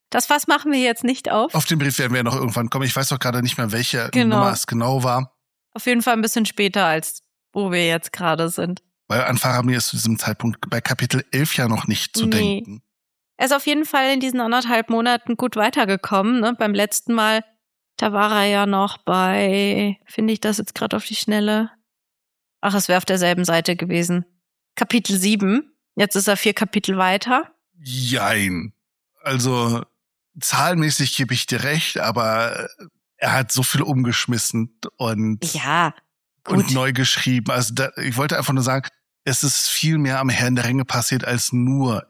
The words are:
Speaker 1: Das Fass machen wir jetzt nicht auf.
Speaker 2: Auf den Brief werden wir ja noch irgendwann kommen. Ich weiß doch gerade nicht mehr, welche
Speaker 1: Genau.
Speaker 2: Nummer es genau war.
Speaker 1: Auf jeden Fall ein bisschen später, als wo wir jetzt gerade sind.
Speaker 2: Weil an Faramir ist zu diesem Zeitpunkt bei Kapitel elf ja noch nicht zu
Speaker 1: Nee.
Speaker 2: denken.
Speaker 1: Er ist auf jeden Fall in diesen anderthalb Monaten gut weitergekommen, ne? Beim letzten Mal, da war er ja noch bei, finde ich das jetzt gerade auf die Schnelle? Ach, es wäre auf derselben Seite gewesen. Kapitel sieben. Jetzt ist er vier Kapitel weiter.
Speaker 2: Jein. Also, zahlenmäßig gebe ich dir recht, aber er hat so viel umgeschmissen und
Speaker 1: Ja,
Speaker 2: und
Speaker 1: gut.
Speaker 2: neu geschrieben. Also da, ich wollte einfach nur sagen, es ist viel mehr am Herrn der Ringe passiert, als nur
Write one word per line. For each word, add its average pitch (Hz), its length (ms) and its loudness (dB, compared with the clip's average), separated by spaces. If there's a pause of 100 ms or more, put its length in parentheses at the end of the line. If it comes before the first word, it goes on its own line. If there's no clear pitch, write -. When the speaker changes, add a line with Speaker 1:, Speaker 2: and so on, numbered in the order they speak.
(120)
Speaker 1:
Das - 160 0
Fass 294 180 2
machen 294 260 2
wir 269 80 2
jetzt 240 240 0
nicht 254 280 -2
auf. 226 240 0
Speaker 2:
Auf 156 100 2
den 160 140 0
Brief 139 180 0
werden 123 160 0
wir 127 60 2
ja 123 40 0
noch 117 120 0
irgendwann 120 340 -2
kommen. 135 160 -2
Ich 120 100 -2
weiß 135 140 -2
doch 139 80 0
gerade 123 240 -2
nicht 120 160 -2
mehr, 113 140 -2
welche 117 400 -2
Speaker 1:
Genau. 226 260 2
Speaker 2:
Nummer 202 140 4
es - 160 -4
genau 123 360 0
war. 127 320 0 (380)
Speaker 1:
Auf - 140 -6
jeden 233 160 2
Fall 247 100 2
ein 226 80 2
bisschen 226 240 0
später, 196 400 0
als 160 380 -2 (300)
wo 196 180 -2
wir 175 160 2
jetzt 165 260 -2
gerade 165 360 0
sind. 175 340 -6 (240)
Speaker 2:
Weil 117 160 0
an 127 140 0
Faramir 123 400 2
ist 113 100 -2
zu - 80 -6
diesem 113 240 0
Zeitpunkt - 500 -4
bei 117 100 -2
Kapitel - 520 -2
elf 139 260 0
ja 127 100 2
noch 110 200 0
nicht - 280 -4
zu 226 120 0
Speaker 1:
Nee. - 40 2
Speaker 2:
denken. 202 520 -2 (540)
Speaker 1:
Er - 100 0
ist 254 40 0
auf 285 140 2
jeden 294 200 2
Fall 269 280 2
in 269 60 0
diesen 254 220 -2
anderthalb 226 500 0
Monaten 233 460 0
gut 254 180 -2
weitergekommen, 214 840 2
ne? 233 180 2
Beim 208 180 0
letzten 208 380 0
Mal, 220 300 2 (540)
da 214 160 0
war 208 300 4
er 202 40 4
ja 202 200 4
noch 202 320 0
bei, 196 1080 2
finde 220 280 0
ich 214 60 -2
das 208 200 0
jetzt - 160 -8
gerade - 200 -2
auf 214 100 -4
die 214 100 -8
Schnelle? 214 560 0 (880)
Ach, 196 140 0
es 196 120 0
wäre 180 120 4
auf - 60 -4
derselben 180 380 2
Seite 170 320 2
gewesen. 175 480 -2 (520)
Kapitel 220 420 0
sieben. 202 540 0 (240)
Jetzt 202 200 0
ist 196 120 0
er 202 80 2
vier 202 180 2
Kapitel 196 440 -2
weiter. 196 540 0 (280)
Speaker 2:
Jein. 110 920 -2 (480)
Also, 123 640 0 (560)
zahlenmäßig 151 760 0
gebe 123 180 -2
ich 123 120 -2
dir 117 180 -2
recht, 151 360 -2
aber 113 680 -2 (500)
er 127 160 -2
hat 127 180 0
so 131 120 0
viel 135 180 0
umgeschmissen 120 1000 -2 (180)
und 110 560 -2
Speaker 1:
Ja, 156 400 0 (540)
Speaker 2:
und 190 200 2
Speaker 1:
gut. - 60 0
Speaker 2:
neu 131 200 2
geschrieben. 127 580 0
Also 123 220 0
da, 131 240 -2
ich 120 200 -4
wollte 147 200 0
einfach 139 160 0
nur 131 100 2
sagen, 131 260 -2 (340)
es 131 200 0
ist - 260 0
viel 160 280 0
mehr 135 220 0
am 131 100 0
Herrn 123 260 0
der 120 100 0
Ringe 127 200 0
passiert, 123 400 -2
als 120 280 -2
nur 127 560 0